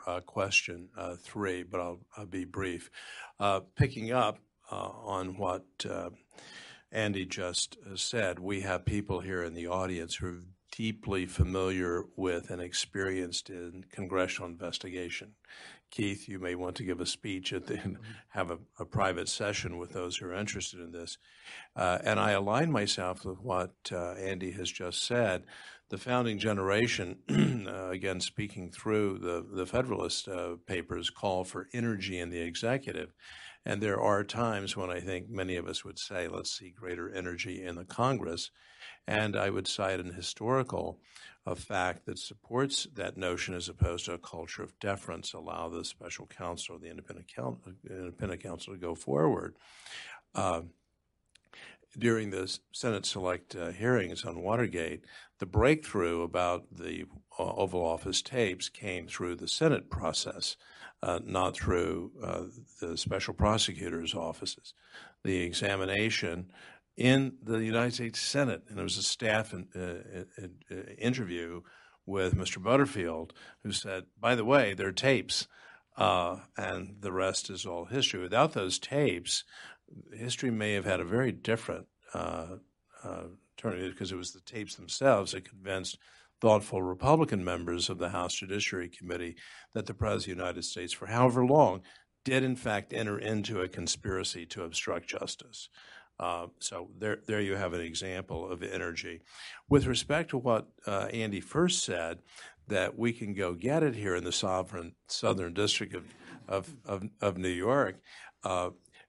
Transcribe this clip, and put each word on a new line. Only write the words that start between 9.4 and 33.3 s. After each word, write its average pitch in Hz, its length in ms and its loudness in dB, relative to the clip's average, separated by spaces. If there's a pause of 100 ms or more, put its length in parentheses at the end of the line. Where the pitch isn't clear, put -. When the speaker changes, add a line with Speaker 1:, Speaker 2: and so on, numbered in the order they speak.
Speaker 1:
in 85 140 -4
the 85 100 -6
audience 90 520 0
who 92 100 -4
are 87 140 -6 (300)
deeply 107 540 0
familiar 92 800 2 (100)
with 87 360 0
and 90 100 -6
experienced 92 880 -2
in 90 420 -10
congressional 92 580 0
investigation. 90 840 -6 (560)
Keith, 101 400 -2
you 95 100 -8
may 90 140 -2
want 90 220 -4
to 123 80 -6
give 90 180 -2
a 85 60 0
speech 95 440 -4
at 98 140 -4
the, - 80 -4
and - 240 -4
Speaker 2:
Mm-hmm. - 140 -14 (180)
Speaker 1:
have 90 220 -4
a, 85 80 -6 (200)
a 87 60 -6
private 90 420 0
session 92 500 -2
with 87 140 -8
those 90 240 -4
who 95 120 -6
are 87 60 -6
interested 101 460 -4
in 85 120 -12
this. 85 260 -10 (580)
Uh, 90 280 4
and 107 160 4
I 104 120 6
align 107 400 4
myself 98 540 0
with 92 160 -6
what, 92 320 0 (180)
uh, 87 220 -2
Andy 95 380 -4
has 90 200 -4
just 90 320 -4
said. 110 400 2 (460)
The 101 80 -4
founding 120 400 2
generation, 98 800 2 (100)
<clears throat> 123 400 4
uh, 95 220 -4
again, 92 320 0
speaking 98 480 -6
through 104 480 2
the, 87 340 -2
the 92 140 0
Federalist, 98 640 0
uh, 87 300 -4 (100)
Papers, 87 420 -2
call 92 340 -2
for 90 300 -8
energy 98 460 -2
in 87 100 -4
the 87 120 -4
executive. 87 720 -2 (540)